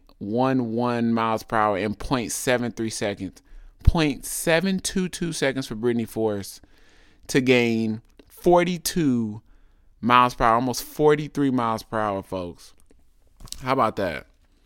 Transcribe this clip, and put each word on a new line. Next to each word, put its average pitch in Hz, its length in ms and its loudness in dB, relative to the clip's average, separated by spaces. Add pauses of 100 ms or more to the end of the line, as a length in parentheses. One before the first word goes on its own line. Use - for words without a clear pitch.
(200)
one 120 520 0
one 117 420 0
miles 113 300 0
per - 140 -2
hour 104 200 4
in 104 180 -2
point 123 360 -4
seven 120 400 0
three 113 180 -4
seconds. 101 520 -6 (420)
Point 151 420 4
seven 180 540 0
two 185 300 -4
two 165 240 -6
seconds 131 340 -2
for 117 80 -8
Brittany 117 300 0
Force 107 560 -4 (640)
to 139 140 2
gain 117 600 4 (280)
forty-two 156 1120 2 (580)
miles 123 360 4
per 131 100 -2
hour, 113 100 4
almost 123 280 -4
forty-three 151 680 0
miles 113 320 -2
per 113 160 -6
hour, 101 240 -4
folks. 90 500 -10 (880)
How 131 120 0
about 117 240 0
that? 85 300 -4 (380)